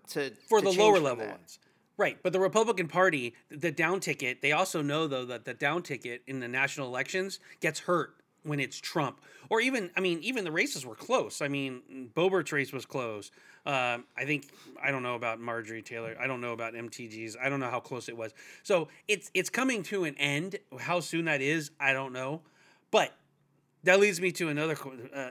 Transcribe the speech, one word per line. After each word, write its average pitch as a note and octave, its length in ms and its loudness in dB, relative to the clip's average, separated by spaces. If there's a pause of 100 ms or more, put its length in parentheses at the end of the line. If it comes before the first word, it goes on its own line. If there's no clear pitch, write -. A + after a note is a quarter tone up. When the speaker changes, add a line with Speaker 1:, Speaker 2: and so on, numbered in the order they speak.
(120)
Speaker 1:
to, C#3 200 -4 (160)
Speaker 2:
for A3 120 8
Speaker 1:
to F#3+ 60 4
Speaker 2:
the G3 60 6
Speaker 1:
change F3+ 80 4
Speaker 2:
lower G#3+ 160 10
Speaker 1:
from E3+ 80 6
Speaker 2:
level A#2+ 220 -2
Speaker 1:
that. G#2 120 -8
Speaker 2:
ones. - 220 -20 (380)
Right, F3+ 260 0
but F3+ 80 0
the F#3 80 2
Republican F#3+ 480 4
Party, D#3 480 2 (140)
the D#3 240 -2
down E3+ 260 2
ticket, C3+ 420 -4
they C#3+ 120 4
also F3 280 2
know, D3 240 0
though, C3 200 -2
that B2 180 -10
the B2+ 100 -8
down D3+ 300 0
ticket B2 440 -10
in C3+ 120 -6
the B2 80 -6
national C3+ 400 -2
elections C3+ 540 -4 (180)
gets D#3+ 220 -2
hurt E3+ 340 0 (280)
when D3 160 -4
it's C3 200 -4
Trump. - 420 -2 (280)
Or A3+ 120 4
even, A#3+ 340 0
I - 40 0
mean, F3 240 2
even A#3 200 -2
the E3 80 -2
races E3+ 340 -2
were A2+ 100 -12
close. F3+ 460 -2
I D3 80 0
mean, C3 640 -6
Boebert's F3+ 360 2
race C#3 220 0
was B2+ 120 -8
close. A2+ 440 -6 (360)
Um, B2 400 0 (120)
I B2+ 80 -4
think, C#3+ 220 -2 (340)
I C3+ 80 0
don't C3+ 140 -2
know B2 120 -2
about A#2 240 -4
Marjorie A2+ 440 -6
Taylor. A2+ 360 -8
I B2 60 -4
don't C3 160 -2
know A#2+ 120 -4
about A2+ 220 -6
M A#2 140 -8
T A#2+ 180 -12
G's. A2 340 -10
I C3 60 0
don't C#3 120 0
know B2+ 100 -2
how A#2+ 100 -2
close A#2+ 300 -10
it A#2 80 -10
was. A2+ 160 -10 (300)
So E3+ 240 4 (200)
it's, G3+ 280 -2
it's F3+ 160 0
coming B3 320 0
to F#3+ 220 -2
an C#3+ 120 -4
end. D3 400 0 (220)
How E3 200 0
soon E3 260 -2
that D3 160 0
is, D3 280 0 (100)
I C3+ 140 4
don't C3+ 180 -2
know. C3 300 -6 (480)
But F3 240 4 (720)
that F3+ 160 8
leads G3+ 220 6
me F#3 120 2
to E3+ 160 -2
another D3+ 260 0
qu-, C3 380 -12
uh, C3+ 180 -6